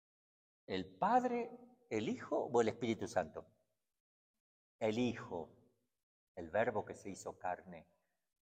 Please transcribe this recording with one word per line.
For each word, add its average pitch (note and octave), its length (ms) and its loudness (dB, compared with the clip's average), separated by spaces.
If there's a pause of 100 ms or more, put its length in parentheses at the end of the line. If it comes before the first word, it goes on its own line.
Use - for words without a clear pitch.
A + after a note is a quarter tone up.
(680)
¿El F#2 180 -2
Padre, A#3+ 680 2 (380)
el A2 200 0
Hijo - 420 -2
o A#2+ 100 8
el A2 80 4
Espíritu G#2+ 380 0
Santo? D#2+ 380 -2 (1300)
El A2 180 2
Hijo, G#2 520 -2 (880)
el E2+ 140 -8
Verbo G#2 340 2
que - 120 -10
se - 140 -12
hizo F2+ 280 -10
carne. F2+ 500 -6 (720)